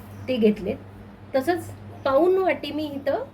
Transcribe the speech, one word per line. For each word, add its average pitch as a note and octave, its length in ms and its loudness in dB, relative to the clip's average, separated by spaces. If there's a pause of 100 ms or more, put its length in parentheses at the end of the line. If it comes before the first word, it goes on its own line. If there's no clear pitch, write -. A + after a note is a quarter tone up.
(280)
ते B3+ 100 -2
घेतलेत. G#3 380 4 (600)
तसंच E4 300 0 (400)
पाऊण D#4 300 6
वाटी D4+ 360 0
मी D4+ 140 -4
इथं C#4+ 380 -2 (100)